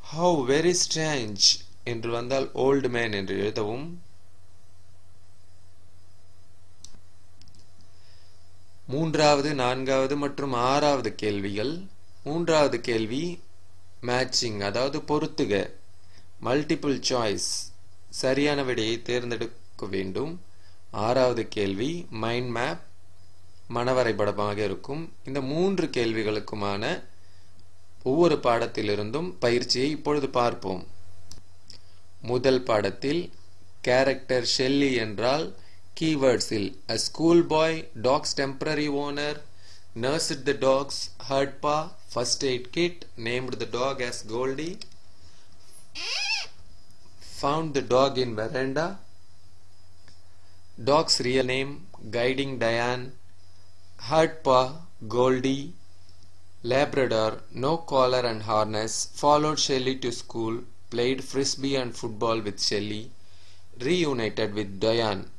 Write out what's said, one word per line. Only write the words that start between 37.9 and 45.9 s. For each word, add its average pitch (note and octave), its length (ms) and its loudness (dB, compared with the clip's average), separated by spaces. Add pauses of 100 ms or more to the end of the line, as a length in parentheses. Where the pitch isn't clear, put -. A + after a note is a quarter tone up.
dog's C3+ 340 4
temporary D3 540 0
owner, C#3+ 520 -2 (540)
nursed C3+ 500 0
the C#3 80 4
dog's C3+ 440 2 (320)
hurt C#3 320 2
paw, D3+ 300 0 (240)
first - 240 0
aid B2+ 340 0
kit, F3 280 0 (160)
named A#2+ 440 -2
the A2 80 -4
dog B2+ 300 0
as A#2+ 280 -4
Goldie, C3+ 520 -2 (2500)